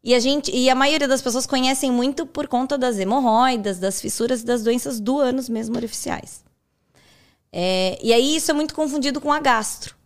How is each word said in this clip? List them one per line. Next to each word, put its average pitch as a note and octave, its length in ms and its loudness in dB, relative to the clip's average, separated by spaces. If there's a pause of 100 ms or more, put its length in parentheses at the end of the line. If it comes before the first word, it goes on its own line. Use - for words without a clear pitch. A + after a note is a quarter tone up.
E A#3+ 100 2
a B3 60 6
gente, C#4 360 0
e B3+ 140 4
a B3+ 60 6
maioria C#4+ 320 2
das B3+ 140 2
pessoas B3+ 260 -4
conhecem C4 440 0
muito C4 360 0
por C#4+ 200 -6
conta C4 300 -2
das B3 220 0
hemorroidas, A3 800 2
das F#3+ 200 -2
fissuras A#3 420 -2
e A#3 40 -12
das A#3+ 180 0
doenças A#3+ 360 0
do B3+ 200 0
ânus B3+ 300 0
mesmo A3+ 280 -4
orificiais. - 680 -8 (1080)
É, F#3 520 0
e A3+ 100 4
aí C4+ 220 4
isso D#4+ 160 -2
é - 20 2
muito D#4 220 -2
confundido C#4+ 440 -2
com C#4+ 140 -2
a D4+ 60 0
gastro A#3+ 560 0 (100)